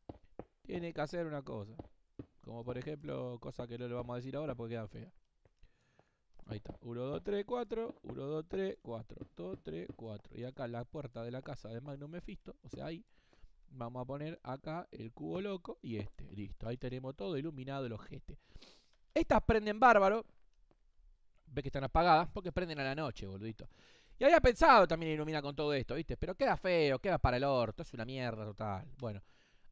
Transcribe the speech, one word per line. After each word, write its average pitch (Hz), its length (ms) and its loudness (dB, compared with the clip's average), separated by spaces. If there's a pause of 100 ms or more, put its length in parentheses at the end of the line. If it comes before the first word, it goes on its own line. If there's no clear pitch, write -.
(600)
tiene 170 320 -6
que 151 80 -2
hacer 170 240 -2
una 151 160 -4
cosa. 110 320 -8 (680)
Como 117 220 -12
por 123 140 -6
ejemplo, 135 640 -8
cosa 127 260 -10
que 117 120 -10
no 123 80 -6
le 120 80 -4
vamos 123 180 -6
a 123 40 -4
decir 131 200 -8
ahora 147 160 -4
porque 117 220 -6
queda 113 120 -6
fea. 190 240 -14 (1400)
Ahí 107 80 -6
está. - 240 -12
Uno, 117 200 -8
dos, 147 220 -6
tres, 202 220 -4
cuatro. 233 560 -6
Uno, 131 220 -8
dos, 156 260 -4
tres, 190 320 -4
cuatro. - 540 -10
Dos, 190 260 -10
tres, 160 340 -8
cuatro. 107 400 -12
Y 113 80 -10
acá 131 220 -8
en 117 60 -6
la 117 120 -6
puerta 127 380 -10
de 117 80 -8
la 127 140 -10
casa 139 260 -12
de 117 100 -8
Magnum 143 300 -12
Mephisto, 175 540 -14
o - 60 -18
sea, 135 180 -10
ahí, 165 180 -10 (640)
vamos 123 340 -8
a 127 40 -6
poner 143 360 -6
acá 151 500 -8
el 113 220 -10
cubo 165 280 -4
loco 196 420 -8
y 110 140 -4
este. - 340 -8
Listo. 101 360 -8
Ahí 123 100 -4
tenemos 127 380 -8
todo 190 220 -4
iluminado 135 480 -6
el 117 80 -4
ojete. - 460 -12 (720)
Estas 294 300 6
prenden 214 360 2
bárbaro. 220 460 8 (1200)
Ves 143 160 -6
que 135 80 -4
están 135 140 -4
apagadas 160 500 8
porque 180 180 -6
prenden 165 280 -4
a 139 40 0
la 135 120 0
noche, 135 320 -4
boludito. 101 420 -8 (480)
Y - 60 0
había 302 180 10
pensado 247 460 10
también 165 260 0
iluminar 151 300 -2
con 143 120 -4
todo 147 180 2
esto, 127 200 0
¿viste? 143 240 -4
Pero 180 180 -4
queda 233 220 2
feo, 160 420 4
queda 180 200 2
para 123 180 6
el 127 60 2
orto. 127 400 2
Es - 100 -14
una 113 120 -6
mierda 123 380 -4
total. 104 540 -4
Bueno. 107 240 -6 (500)